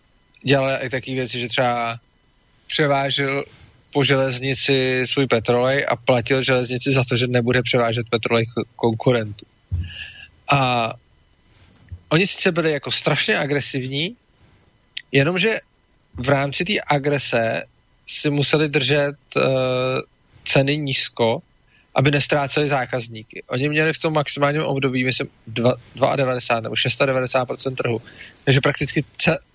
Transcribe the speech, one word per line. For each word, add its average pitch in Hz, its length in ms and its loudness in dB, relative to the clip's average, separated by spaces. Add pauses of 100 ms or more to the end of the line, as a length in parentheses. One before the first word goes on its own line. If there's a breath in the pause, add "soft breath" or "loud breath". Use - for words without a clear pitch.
(440)
dělala 135 340 2
i 131 120 -6
takové 131 260 -6
věci, 123 240 -4
že 120 80 -4
třeba 120 520 -2 (680)
převážel 139 760 0 (480)
po 143 120 0
železnici 131 1040 0
svůj 139 220 0
petrolej 123 600 2
a 120 80 0
platil 127 480 2
železnici 127 480 0
za 131 120 2
to, 127 140 0
že 123 100 0
nebude 123 340 2
převážet 117 480 0
petrolej 117 360 2
k-, 113 180 -4 (120)
konkurentů. 113 720 0 (1000 loud breath)
A 123 460 2 (1160)
oni 180 180 4
sice - 240 0
byli 160 200 0
jako 135 200 -4
strašně - 460 0
agresivní, 143 800 -4 (960)
jenomže 175 480 2 (540)
v 127 160 -4
rámci 139 360 2
té 208 80 -2 (140)
agrese 131 760 0 (440)
si - 220 -4
museli 147 400 2
držet, 143 460 0 (220)
eh, 131 40 2 (1040)
ceny 143 320 2
nízko, 131 640 -2 (540 soft breath)
aby 139 160 4
nestráceli 143 560 0
zákazníky. 117 800 -4
Oni 127 220 -2
měli 156 240 2
v - 60 -8
tom 160 140 0
maximálním 147 500 0
období, 135 400 0
myslím, 131 240 -2 (200)
dva-, 117 280 0 (200)
dvaadevědesát 127 680 0
nebo 113 120 -6
šestadevadesát 131 720 0
procent 127 300 -6
trhu. 120 260 -2 (420 loud breath)
Takže 135 180 4
prakticky 143 420 -2 (140)
ce-, 170 220 0 (160)